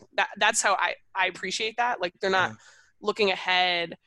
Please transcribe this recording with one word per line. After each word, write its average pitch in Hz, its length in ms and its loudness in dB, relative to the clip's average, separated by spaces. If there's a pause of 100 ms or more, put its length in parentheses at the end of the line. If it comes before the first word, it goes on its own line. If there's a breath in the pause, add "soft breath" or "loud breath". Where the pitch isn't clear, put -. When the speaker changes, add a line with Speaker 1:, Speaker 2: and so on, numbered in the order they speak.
(160)
Speaker 1:
that, 190 120 2 (100)
that's 214 240 2
how 208 120 4
I, 175 200 0 (200)
I 190 120 0
appreciate 220 520 -6
that. 240 240 -2
Like, 180 180 -2
they're 196 100 0
not 185 200 2
Speaker 2:
Yeah. 113 60 -14 (440 loud breath)
Speaker 1:
looking 202 300 0
ahead 180 680 0 (100)